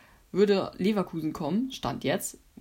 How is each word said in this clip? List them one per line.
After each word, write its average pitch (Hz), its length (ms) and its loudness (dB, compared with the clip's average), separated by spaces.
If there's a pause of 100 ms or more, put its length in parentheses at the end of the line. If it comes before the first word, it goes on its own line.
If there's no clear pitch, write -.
(320)
würde 196 460 4
Leverkusen 175 560 0
kommen, 190 380 -2
Stand - 320 -4
jetzt, 147 340 -2 (240)